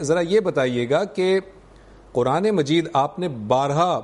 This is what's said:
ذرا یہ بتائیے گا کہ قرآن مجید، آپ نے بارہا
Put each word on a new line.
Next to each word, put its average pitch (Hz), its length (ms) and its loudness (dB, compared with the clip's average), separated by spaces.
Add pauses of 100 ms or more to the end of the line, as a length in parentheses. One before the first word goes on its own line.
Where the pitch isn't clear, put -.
ذرا 156 180 0
یہ 175 200 2
بتائیے 131 500 0
گا 156 140 2
کہ 190 360 0 (720)
قرآن 139 380 0
مجید، 165 440 0
آپ 143 260 0
نے 180 80 -4
بارہا 139 760 0